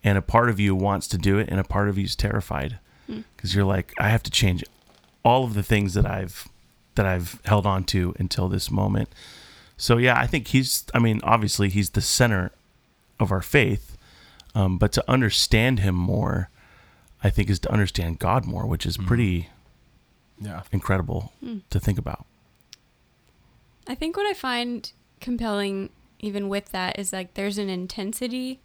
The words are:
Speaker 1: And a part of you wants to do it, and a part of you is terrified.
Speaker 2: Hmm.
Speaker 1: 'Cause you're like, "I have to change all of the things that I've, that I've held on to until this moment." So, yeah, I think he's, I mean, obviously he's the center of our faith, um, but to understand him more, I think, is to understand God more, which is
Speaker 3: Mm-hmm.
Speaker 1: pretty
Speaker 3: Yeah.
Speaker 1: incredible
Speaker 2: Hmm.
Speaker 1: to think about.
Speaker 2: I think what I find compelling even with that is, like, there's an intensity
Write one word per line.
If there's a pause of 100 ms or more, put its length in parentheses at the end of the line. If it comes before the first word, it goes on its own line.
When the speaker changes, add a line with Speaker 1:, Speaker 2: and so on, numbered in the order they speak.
Speaker 1:
And
a
part
of
you
wants
to
do
it,
and
a
part
of
you
is
terrified. (280)
Speaker 2:
Hmm. (140)
Speaker 1:
'Cause
you're
like,
"I
have
to
change (580)
all
of
the
things
that
I've, (480)
that
I've
held
on
to
until
this
moment." (680)
So,
yeah,
I
think
he's,
I
mean,
obviously
he's
the
center (680)
of
our
faith, (580)
um,
but
to
understand
him
more, (720)
I
think,
is
to
understand
God
more,
which
is
Speaker 3:
Mm-hmm.
Speaker 1:
pretty (920)
Speaker 3:
Yeah. (100)
Speaker 1:
incredible
Speaker 2:
Hmm. (120)
Speaker 1:
to
think
about. (1600)
Speaker 2:
I
think
what
I
find (300)
compelling (280)
even
with
that
is,
like,
there's
an
intensity